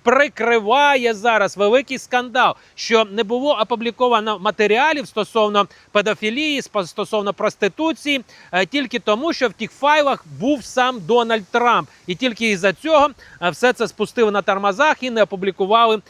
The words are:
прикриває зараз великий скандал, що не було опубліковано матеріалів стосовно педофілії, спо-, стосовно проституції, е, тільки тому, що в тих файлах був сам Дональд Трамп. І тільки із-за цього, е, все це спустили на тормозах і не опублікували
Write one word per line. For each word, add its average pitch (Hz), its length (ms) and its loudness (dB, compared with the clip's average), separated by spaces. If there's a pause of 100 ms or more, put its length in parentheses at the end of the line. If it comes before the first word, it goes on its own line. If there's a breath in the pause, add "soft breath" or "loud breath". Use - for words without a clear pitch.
прикриває 240 1120 2
зараз 208 420 0
великий 226 420 0
скандал, 247 560 0 (200 soft breath)
що 220 300 0
не 208 200 -4
було 247 360 -2
опубліковано 226 800 -2
матеріалів 220 680 0
стосовно 208 600 0 (260 soft breath)
педофілії, 226 680 -2
спо-, 196 260 -4
стосовно 202 460 -4
проституції, 269 920 -2 (280 loud breath)
е, 185 140 2
тільки 247 320 -4
тому, 214 340 -2
що 254 160 -2
в 185 40 -10
тих 208 180 -10
файлах 285 540 0 (160)
був 247 240 0
сам 254 360 -2
Дональд 226 500 0
Трамп. 220 380 0 (180 soft breath)
І 185 80 -6
тільки 226 360 -2
із-за 190 220 0
цього, 294 380 2 (320 loud breath)
е, 175 80 0
все 240 220 0
це 220 160 -2
спустили 214 420 0
на 202 120 0
тормозах 202 600 0
і 254 80 -4
не 226 120 2
опублікували 202 880 0